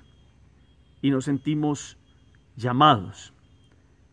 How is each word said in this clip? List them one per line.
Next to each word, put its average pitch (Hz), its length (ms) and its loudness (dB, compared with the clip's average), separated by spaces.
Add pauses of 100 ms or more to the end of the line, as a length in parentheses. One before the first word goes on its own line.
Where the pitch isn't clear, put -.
(1000)
y 135 100 0
nos 131 140 -2
sentimos 147 720 -4 (600)
llamados. 123 760 2 (800)